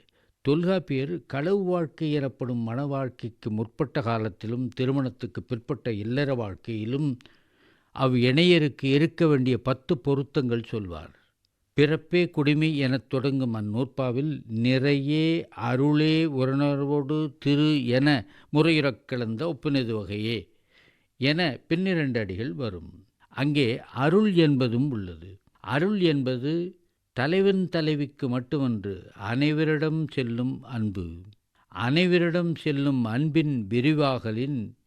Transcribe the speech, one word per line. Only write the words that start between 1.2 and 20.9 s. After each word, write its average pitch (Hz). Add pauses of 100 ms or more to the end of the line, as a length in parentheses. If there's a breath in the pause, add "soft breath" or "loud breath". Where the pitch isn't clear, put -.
களவு 190
வாழ்க்கை 170
எனப்படும் 135
மண 117
வாழ்க்கைக்கு 131
முற்பட்ட 113
காலத்திலும் 113
திருமணத்துக்கு 127
பிற்பட்ட 123
இல்லற 127
வாழ்க்கையிலும் 117 (720 soft breath)
அவ் 131
இணையருக்கு 147
இருக்க 156
வேண்டிய 127
பத்து 131
பொருத்தங்கள் 131
சொல்வார். 90 (540)
"பிறப்பே 160
குடிமை" 156
எனத் 131
தொடங்கும் 131
அந்நூற்பாவில், 127 (140)
"நிறையே 143
அருளே 147
உறனரோடு 143
திரு" 147
என 131 (280 loud breath)
முறையுறக் 151
கிளந்த 120
ஒப்புநெது 135
வகையே 104 (720 soft breath)